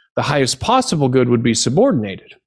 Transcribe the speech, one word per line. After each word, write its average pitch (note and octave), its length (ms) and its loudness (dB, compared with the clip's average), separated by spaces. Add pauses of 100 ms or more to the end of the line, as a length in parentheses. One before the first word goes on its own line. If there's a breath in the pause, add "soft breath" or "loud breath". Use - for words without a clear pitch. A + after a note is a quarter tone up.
(160 soft breath)
the B2 80 -2
highest C#3 360 -2
possible G#3 480 0
good B2 220 2
would A#2+ 140 2
be A#2+ 100 2
subordinated, C#3 840 -2 (100)